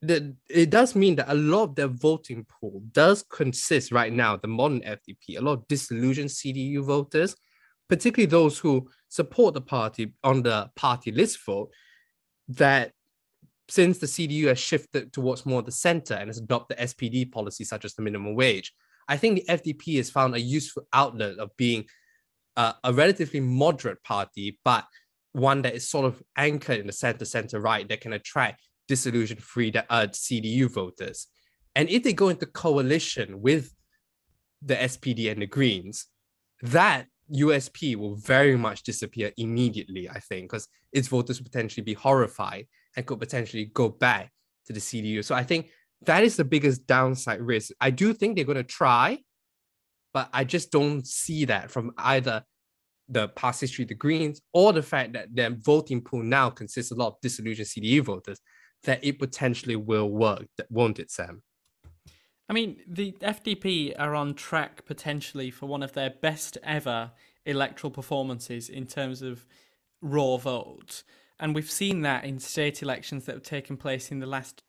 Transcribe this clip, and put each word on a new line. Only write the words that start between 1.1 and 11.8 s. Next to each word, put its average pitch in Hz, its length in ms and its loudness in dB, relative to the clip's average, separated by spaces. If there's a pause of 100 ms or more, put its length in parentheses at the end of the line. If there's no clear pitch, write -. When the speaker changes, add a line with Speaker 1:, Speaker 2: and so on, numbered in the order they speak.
Speaker 1:
that 135 160 0
a 147 40 4
lot 151 280 4
of 147 140 -2
their 143 100 0
voting 127 580 0
pool 101 460 -12
does 196 320 6
consist 131 720 0
right 117 200 2
now, 113 240 2
the 110 120 -10
modern 123 340 0
F 104 240 -10
D - 180 -16
P, 85 120 -12
a 101 40 -8
lot 143 120 0
of 117 160 -6
disillusioned 135 640 -2
C 135 200 -6
D 135 80 -6
U 139 220 -4
voters, 143 540 0 (520)
particularly 220 380 4
those 156 320 6
who 131 320 0 (180)
support - 460 4
the 139 60 -4
party 110 520 -4 (120)
on 131 180 4
the 110 320 0
party 123 380 0
list 117 340 2
vote, 104 240 -4 (800)